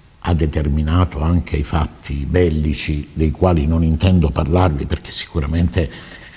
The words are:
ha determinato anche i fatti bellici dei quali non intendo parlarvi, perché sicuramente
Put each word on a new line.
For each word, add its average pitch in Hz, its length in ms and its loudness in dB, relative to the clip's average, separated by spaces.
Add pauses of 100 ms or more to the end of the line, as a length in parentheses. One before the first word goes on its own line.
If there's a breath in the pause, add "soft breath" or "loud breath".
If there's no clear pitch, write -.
(180)
ha - 160 0
determinato 78 840 0
anche 82 360 0
i 76 60 0
fatti 73 640 -4
bellici 78 840 0
dei 78 180 0
quali 80 360 2
non 80 180 2
intendo 80 460 4
parlarvi, 76 560 0
perché - 260 -6
sicuramente 82 760 -2 (480 loud breath)